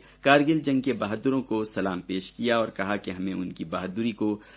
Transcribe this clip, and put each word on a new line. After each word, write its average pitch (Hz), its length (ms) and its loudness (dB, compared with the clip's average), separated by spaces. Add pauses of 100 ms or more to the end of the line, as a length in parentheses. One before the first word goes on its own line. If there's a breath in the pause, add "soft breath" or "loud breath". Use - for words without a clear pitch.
(240 loud breath)
कारगिल 147 360 6
जंग 139 220 2
के 127 120 0
बहादुरों 110 480 0
को 110 220 0
सलाम 95 360 -2
पेश 92 360 -6
किया 117 220 2
और 110 120 0
कहा 98 260 -2
कि 98 140 -8
हमें 95 240 -4
उनकी 90 320 -6
बहादुरी 92 460 -2
को 104 280 -2 (160 loud breath)